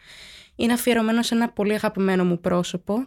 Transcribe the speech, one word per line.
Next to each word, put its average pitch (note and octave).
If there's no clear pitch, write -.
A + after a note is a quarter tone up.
Είναι A#3+
αφιερωμένο A#3
σε A#3
ένα A#3
πολύ G3+
αγαπημένο F#3+
μου F3
πρόσωπο, F3+